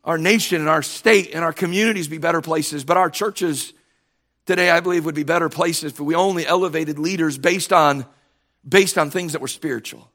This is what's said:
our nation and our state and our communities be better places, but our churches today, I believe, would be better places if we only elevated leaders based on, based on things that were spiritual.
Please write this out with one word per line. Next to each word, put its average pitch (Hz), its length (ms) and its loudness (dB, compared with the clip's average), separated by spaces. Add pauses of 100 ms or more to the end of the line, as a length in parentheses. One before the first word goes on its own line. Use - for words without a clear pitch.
our 165 140 -2
nation 180 440 2
and 151 80 0
our 156 120 2
state 202 520 2
and 165 100 -4
our 165 80 0
communities 185 560 0
be 160 100 -10
better 170 220 0
places, 151 460 -4
but 170 100 2
our 185 140 4
churches 185 640 -4 (720)
today, 180 240 2
I 170 100 6
believe, 175 240 0
would 156 120 -6
be 151 80 -4
better 165 260 0
places 165 420 -2
if - 80 -18
we 147 160 -2
only 175 320 0
elevated 160 500 0
leaders 160 400 -2
based 175 360 0
on, 143 320 4 (600)
based 190 320 4
on 151 120 0
things 175 240 -6
that 160 80 -6
were 131 80 -8
spiritual. 120 640 -8